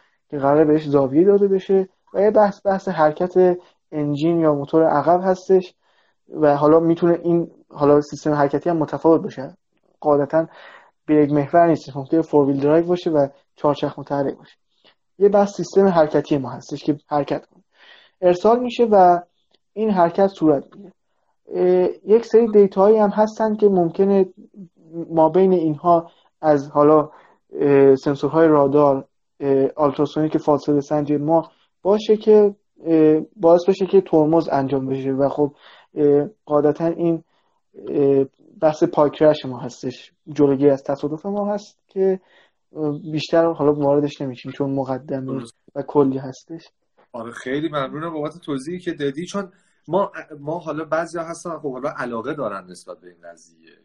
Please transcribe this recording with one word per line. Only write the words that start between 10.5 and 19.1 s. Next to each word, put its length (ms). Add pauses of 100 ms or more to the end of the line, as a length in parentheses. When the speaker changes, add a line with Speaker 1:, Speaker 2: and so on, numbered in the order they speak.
Speaker 1:
به 80
یک 180
محور 340
نیست، 300
ممکنه 260
فور 240
ویل 140
درایو 260
باشه 240
و 180 (280)
چهارچرخ 420
متحرک 380
باشه. 200 (640)
یه 100
بحث 280
سیستم 300
حرکتی 520
ما 120
هستش 340
که 120 (100)
حرکت 400
کنه، 160 (580)
ارسال 400
می‌شه 300
و 300 (520)